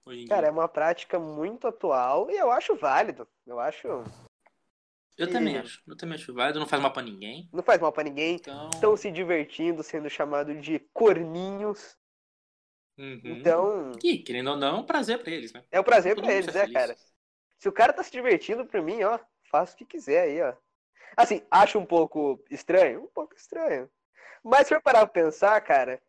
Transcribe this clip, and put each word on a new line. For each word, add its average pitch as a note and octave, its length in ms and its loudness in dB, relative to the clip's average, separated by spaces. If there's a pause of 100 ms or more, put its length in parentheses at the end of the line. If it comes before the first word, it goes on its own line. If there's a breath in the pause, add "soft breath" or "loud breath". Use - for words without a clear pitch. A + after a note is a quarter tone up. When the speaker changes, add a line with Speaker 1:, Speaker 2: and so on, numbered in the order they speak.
Speaker 1:
hoje B2 180 -14
em A#2+ 40 -16
Speaker 2:
Cara, G3+ 140 0
Speaker 1:
dia. D3+ 80 2
Speaker 2:
é - 20 -2
uma E3 160 -2
prática E3+ 520 -2
muito E3 480 -8
atual D#3+ 640 -2
e G4+ 80 -4
eu C#4+ 140 2
acho - 240 0
válido. D3+ 520 -2 (200)
Eu A#2+ 120 -10
acho D3+ 280 -6 (1300)
Speaker 1:
Eu E3+ 140 -6
também A3 220 -2
Speaker 2:
que C3 60 -6
Speaker 1:
acho. - 280 -16
Eu D3+ 80 -18
também E3 200 -12
acho C3+ 180 -16
válido, C#3+ 260 -2
não D3 80 -4
faz C#3+ 140 0
mal C3+ 100 2
pra C3 120 -8
ninguém. A2+ 500 -16
Speaker 2:
não F3 100 -6
faz G3+ 160 6
mal D#3+ 140 0
pra D#3 100 -6
ninguém. D3+ 320 -4
Speaker 1:
Então D3 340 -12 (120)
Speaker 2:
Tão G#3+ 160 4
se G#3 140 -8
divertindo, E3 720 -4
sendo D3+ 260 -10
chamado D3 500 -6
de D3 200 -6 (140)
corninhos. G3 1000 0 (1000)
Speaker 1:
Uhum. C3+ 260 -16
Speaker 2:
Então D#3+ 680 0 (120)
Speaker 1:
E, E4 160 2
querendo B2+ 320 -6
ou C#3+ 60 -4
não, C#3+ 200 0
é - 40 -4
um - 40 -10
prazer B3+ 340 -2
pra D#3+ 120 -12
eles, B2+ 220 -12
né? B2 180 -20
Speaker 2:
é F#3 80 2
um F#3+ 40 4
prazer G#3 320 6
Speaker 1:
Todo G#3 100 -6
Speaker 2:
pra A3 80 2
Speaker 1:
mundo G3 100 2
Speaker 2:
eles, D#3 100 -8
Speaker 1:
sai G3 100 2
Speaker 2:
é, - 20 0
Speaker 1:
feliz. C#3+ 160 0
Speaker 2:
cara. A#2 140 -2 (640)
Se G3 100 -2
o - 20 -2
cara B3 220 6
tá F4 100 -6
se - 80 -18
divertindo, A#3+ 540 0
por G3+ 160 -4
mim, G3+ 220 -4
ó, A3 140 0 (320)
faça E3+ 240 0
o - 40 -20
que - 80 -20
quiser F3 380 0
aí, D#3 180 -2
ó. C3 120 -2 (640 loud breath)
Assim, G3+ 340 4
acho G3+ 300 6
um F3 60 -4
pouco D#3 680 2
estranho? E3 520 2
Um - 40 -16
pouco - 280 -12
estranho. D#4+ 540 -4 (540 loud breath)
Mas C4+ 240 4
se D4+ 80 0
for D#4 60 0
parar A3+ 260 6
pra F3 160 2
pensar, G3+ 380 2
cara, C3 480 0